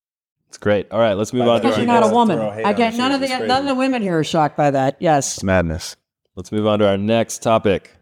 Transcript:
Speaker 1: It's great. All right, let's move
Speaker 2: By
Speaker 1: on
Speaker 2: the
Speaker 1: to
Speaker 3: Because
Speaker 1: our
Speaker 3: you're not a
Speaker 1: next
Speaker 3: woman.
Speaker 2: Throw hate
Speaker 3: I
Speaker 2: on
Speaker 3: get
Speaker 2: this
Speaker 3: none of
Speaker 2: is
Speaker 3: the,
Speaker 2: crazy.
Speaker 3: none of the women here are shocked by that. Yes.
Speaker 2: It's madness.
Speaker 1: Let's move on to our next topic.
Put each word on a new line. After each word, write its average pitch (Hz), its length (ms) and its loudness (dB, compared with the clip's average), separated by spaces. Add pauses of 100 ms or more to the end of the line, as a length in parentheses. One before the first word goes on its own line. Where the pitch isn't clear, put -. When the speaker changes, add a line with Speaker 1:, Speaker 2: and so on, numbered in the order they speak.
(480)
Speaker 1:
It's - 100 -20
great. 104 340 0
All 107 80 0
right, 110 140 2
let's 104 180 -4
move 123 140 0
Speaker 2:
By 117 80 4
Speaker 1:
on - 20 -
Speaker 2:
the 113 60 0
Speaker 1:
to - 60 2
Speaker 3:
Because - 100 0
Speaker 1:
our - 40 0
Speaker 3:
you're 240 100 0
not 233 100 4
a 220 40 2
Speaker 1:
next 214 80 2
Speaker 3:
woman. 226 240 2
Speaker 2:
Throw 214 120 -4
hate 208 140 -8
Speaker 3:
I 202 60 0
Speaker 2:
on 208 60 -2
Speaker 3:
get 226 140 0
Speaker 2:
this 233 80 -10
Speaker 3:
none 247 140 -2
of 269 100 -2
Speaker 2:
is 269 80 -4
Speaker 3:
the, 254 60 -4
Speaker 2:
crazy. 226 120 -6
Speaker 3:
none 262 140 2
of 285 40 -4
the 269 80 -2
women 254 280 -2
here 175 160 -2
are 151 60 0
shocked 151 320 -2
by 147 140 2
that. 135 300 0
Yes. 151 360 0
Speaker 2:
It's - 80 -8
madness. 87 520 0 (400)
Speaker 1:
Let's 90 160 -14
move 107 140 0
on 107 120 2
to 104 100 4
our 98 100 2
next 110 440 -2
topic. 110 480 0 (120)